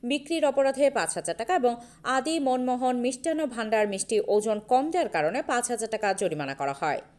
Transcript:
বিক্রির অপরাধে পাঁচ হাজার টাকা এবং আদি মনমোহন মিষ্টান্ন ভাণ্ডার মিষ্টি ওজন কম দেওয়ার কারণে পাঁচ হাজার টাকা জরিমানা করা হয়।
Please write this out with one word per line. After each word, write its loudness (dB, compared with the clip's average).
বিক্রির 0
অপরাধে 4
পাঁচ -2
হাজার -4
টাকা 0
এবং 2
আদি 0
মনমোহন 0
মিষ্টান্ন -2
ভাণ্ডার 0
মিষ্টি 0
ওজন 2
কম 2
দেওয়ার 0
কারণে 0
পাঁচ -2
হাজার -4
টাকা 0
জরিমানা -2
করা -4
হয়। -2